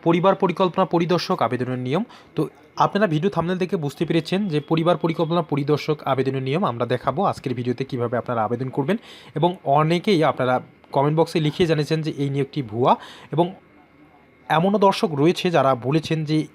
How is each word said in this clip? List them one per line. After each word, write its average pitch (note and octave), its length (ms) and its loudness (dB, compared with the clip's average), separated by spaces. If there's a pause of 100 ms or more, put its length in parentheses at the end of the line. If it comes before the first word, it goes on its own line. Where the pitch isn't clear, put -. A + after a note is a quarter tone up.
পরিবার F3 320 4
পরিকল্পনা F#3 500 0
পরিদর্শক F3 560 0
আবেদনের B2+ 380 -2
নিয়ম। C3 240 -2 (320)
তো D#3 60 -2 (340)
আপনারা G3+ 320 2
ভিডিও D#3 220 0
থাম্বনেল F3 280 -2
দেখে F#3 200 -2
বুঝতে C#3+ 280 -4
পেরেছেন E3+ 420 0
যে D3+ 120 0
পরিবার E3 380 2
পরিকল্পনা E3+ 440 -2
পরিদর্শক D3 640 0
আবেদনের C3+ 380 0
নিয়ম C#3+ 200 -2
আমরা A#2+ 220 -2
দেখাবো C#3 380 -2
আজকের C3 300 -2
ভিডিওতে, B2 300 -4
কিভাবে A#2+ 340 -4
আপনারা A#2 260 -2
আবেদন A#2+ 260 -4
করবেন। D3 280 -2 (380)
এবং D#3+ 140 2 (140)
অনেকেই D#3 600 2
আপনারা B2+ 320 2 (360)
কমেন্ট D3 280 2
বক্সে D#3+ 200 0
লিখে D3+ 260 2
জানিয়েছেন D#3 360 0
যে D3+ 160 -4
এই C#3 120 -2
নিয়োগটি C#3 320 -4
ভুয়া, A#2+ 320 2 (380)
এবং F3+ 220 0 (960)
এমনও F3+ 280 2
দর্শক G3 360 4
রয়েছে E3 380 2
যারা C3+ 240 4
বলেছেন D#3 500 -2
যে D#3 120 0 (180)